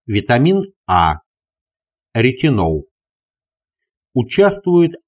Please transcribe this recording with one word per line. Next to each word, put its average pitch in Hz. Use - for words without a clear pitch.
Витамин 123
А, 82
ретинол, 113
участвует 175